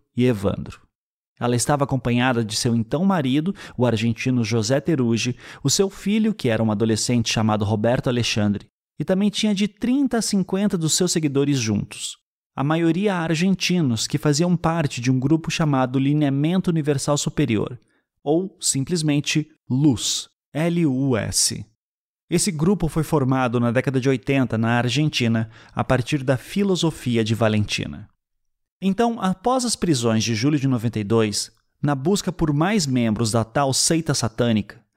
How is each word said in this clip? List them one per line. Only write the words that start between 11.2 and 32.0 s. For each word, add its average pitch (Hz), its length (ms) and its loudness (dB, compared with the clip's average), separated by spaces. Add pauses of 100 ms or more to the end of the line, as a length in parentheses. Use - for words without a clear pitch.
juntos. - 580 -4 (420)
A 135 60 -2
maioria 170 520 0
argentinos 165 880 0
que - 100 -4
faziam 160 400 2
parte 165 420 -2
de 123 120 0
um 131 100 2
grupo 156 300 0
chamado 135 480 0
Lineamento 147 720 0
Universal 147 480 0
Superior, 117 600 -2 (460)
ou 170 340 0
simplesmente 151 880 -2 (220)
lus, 131 640 0 (240)
L 170 320 0
U 131 320 0
S. 107 480 -2 (640)
Esse 165 200 0
grupo 165 380 0
foi 160 140 -2
formado 131 580 0
na 120 100 2
década 127 300 0
de 123 80 0
oitenta 131 480 0
na 113 220 2
Argentina, 117 720 0 (240)
a 117 100 -4
partir 131 400 0
da 127 140 0
filosofia 165 840 0
de 113 120 0
Valentina. 104 760 -2 (720)
Então, 226 400 0
após 240 460 0
as 220 100 -2
prisões 117 480 2
de 113 100 -2
julho 139 240 0
de 131 80 0
noventa 117 320 0
e 107 60 -2
dois, 107 480 0 (300)
na 143 120 0
busca 175 380 -2